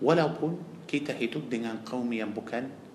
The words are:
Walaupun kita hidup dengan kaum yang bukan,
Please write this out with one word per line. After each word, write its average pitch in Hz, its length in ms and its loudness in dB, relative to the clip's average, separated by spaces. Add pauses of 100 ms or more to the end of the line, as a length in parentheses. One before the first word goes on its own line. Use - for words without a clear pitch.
Walaupun 160 840 4
kita 143 300 0
hidup 120 340 -2
dengan 113 320 -2
kaum 123 300 -4
yang 110 200 -2
bukan, 117 380 -4 (260)